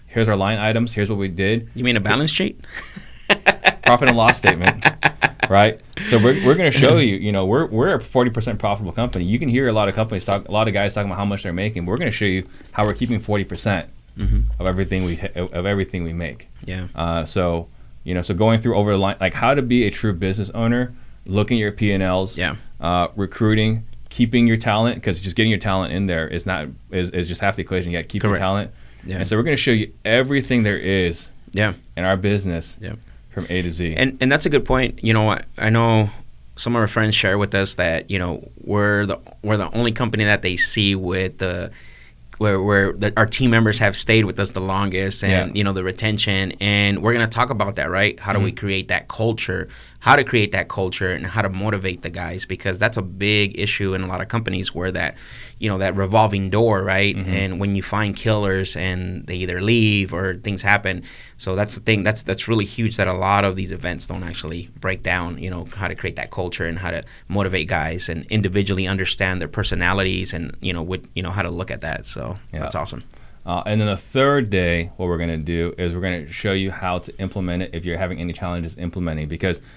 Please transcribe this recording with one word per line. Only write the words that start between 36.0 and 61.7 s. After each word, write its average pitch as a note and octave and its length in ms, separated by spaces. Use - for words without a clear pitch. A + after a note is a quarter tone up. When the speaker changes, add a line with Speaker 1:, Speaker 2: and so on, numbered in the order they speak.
Speaker 2:
some A#2+ 180
of A2+ 60
our G#2 60
friends G#2+ 280
share G2+ 220
with G2+ 180
us G2 200
that, E2+ 360
you F#2+ 80
know, F2 300
we're G#2 440
the, F#2+ 120
we're G#2 120
the F#2+ 160
only A#2 220
company A2 320
that G#2 160
they F2+ 160
see G2 360
with F#2 440
the, F2+ 340
where, G2+ 240
where G2 320
the, G#2 240
our A2 80
team A#2+ 260
members A2 280
have G2+ 180
stayed A2+ 260
with F#2+ 160
us G2 120
the F#2 100
longest F#2+ 640
and, F#2 260
Speaker 1:
Yeah. G2 60
Speaker 2:
you G#2 80
know, G2 80
the F#2 100
retention. G2 800
And G2+ 400
we're A2+ 100
gonna A#2 160
talk A2+ 220
about G#2+ 260
that, D2+ 140
right? G2 280
How G2+ 140
do G2+ 80
we F#2+ 120
Speaker 1:
Mm-hmm. - 140
Speaker 2:
create F#2+ 220
that - 220
culture? A2 580
How C3+ 140
to C#3 80
create A2 300
that F#2+ 160
culture F#2 440
and D2 140
how G#2 140
to G2 80
motivate F#2+ 540
the F#2+ 60
guys, F2+ 360
because F#2 340
that's A#2+ 160
a G#2+ 60
big G2+ 580
issue G2 340
in F#2+ 80
a F#2 60
lot F#2 140
of G2+ 80
companies F#2+ 440
where F2+ 200
that, F2 220
you G#2+ 100
know, G2 100
that F#2+ 180
revolving G2 520
door, G#2+ 320
right? G2 320
Speaker 1:
Mm-hmm. F#2+ 200
Speaker 2:
And F#2+ 260
when G2+ 160
you F#2+ 80
find G2+ 320
killers G2+ 640
and F#2 500
they F#2 80
either F2+ 260
leave G#2+ 520
or F#2 240
things G2+ 240
happen. G2 420
So - 180
that's G#2 220